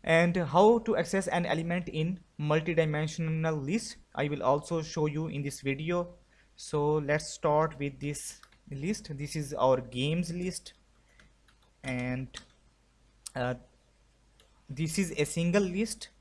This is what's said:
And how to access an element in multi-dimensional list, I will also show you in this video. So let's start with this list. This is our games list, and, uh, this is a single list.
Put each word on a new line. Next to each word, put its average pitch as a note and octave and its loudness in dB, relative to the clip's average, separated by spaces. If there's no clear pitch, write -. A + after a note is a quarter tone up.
And E3+ 4
how F#3 6
to A3+ 0
access F#3+ 0
an E3+ 0
element E3+ -2
in E3 -2
multi-dimensional D#3+ 0
list, D3+ -4
I D3 -2
will C#3+ -4
also D3+ 2
show D#3 -2
you D3+ -2
in C#3+ -6
this C#3 -8
video. E3 -2
So D3+ 0
let's D3+ 0
start D3+ 2
with C#3 -4
this - -8
list. D3+ -4
This C#3+ -8
is C#3 -4
our C3 4
games C#3+ -2
list, F3+ -6
and, B2+ -4
uh, B2+ -2
this D#3 -4
is F3 0
a D3+ 2
single F3 2
list. G3 -4